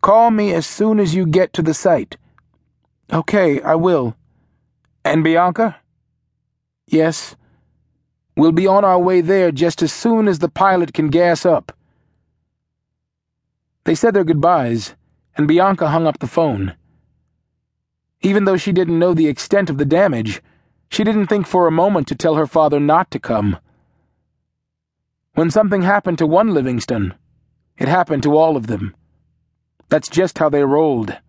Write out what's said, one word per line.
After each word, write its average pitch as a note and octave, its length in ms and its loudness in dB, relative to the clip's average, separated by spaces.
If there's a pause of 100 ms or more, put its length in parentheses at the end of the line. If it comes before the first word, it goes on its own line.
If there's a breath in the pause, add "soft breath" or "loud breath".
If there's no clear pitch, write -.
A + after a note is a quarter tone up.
"Call A3+ 300 4
me G#3 220 0
as E3 120 -2
soon G#3+ 340 0
as F3 140 0
you F3+ 140 0
get E3+ 260 2
to F3 80 -4
the D#3 140 0
site." D3+ 420 -2 (960)
"Okay, E3 480 0
I D#3 140 0
will." D#3+ 400 -2 (880)
"And D#3 200 0
Bianca?" F3+ 540 0 (1080)
"Yes." D#3+ 500 -2 (1000)
"We'll D#3+ 140 4
be F3+ 160 2
on G3+ 180 2
our F#3 140 2
way F3+ 220 2
there F3+ 300 2
just D#3 300 -2
as D#3+ 100 0
soon A3+ 360 0
as F3+ 100 0
the D#3 260 -4
pilot F#3 300 0
can D#3 160 -2
gas E3+ 340 2
up." E3+ 280 0 (2250)
They D#3+ 100 0
said A#3 180 0
their G3 100 2
goodbyes, D3 720 0 (400)
and D3+ 120 -2
Bianca F3 420 0
hung E3 160 0
up D3+ 140 -2
the C3 80 -8
phone. A2+ 460 -2 (1500)
Even G3 240 0
though F#3+ 120 2
she F#3+ 140 -4
didn't E3+ 280 0
know F3 160 2
the D#3+ 120 2
extent F3+ 440 -2
of C#3 80 -6
the C#3+ 200 0
damage, A2+ 440 -2 (440)
she - 160 -4
didn't G#3 240 0
think G3+ 200 -2
for F3+ 180 2
a D#3+ 180 0
moment F#3 260 0
to C#3 60 -6
tell D#3 200 0
her D#3 100 0
father D3 340 0
not D#3 300 2
to - 100 -10
come. G#2 380 -4 (1800)
When E3 160 0
something G3+ 320 0
happened F#3 380 0
to D#3+ 80 0
one G3 260 2
Livingston, B2 600 -4 (640)
it - 80 -4
happened E3 340 0
to D3 160 2
all D#3+ 180 2
of A2+ 120 -6
them. G2 280 -8 (960)
That's D3+ 200 -2
just F3 280 -2
how D#3 100 0
they C#3+ 160 2
rolled. C3+ 540 0 (120)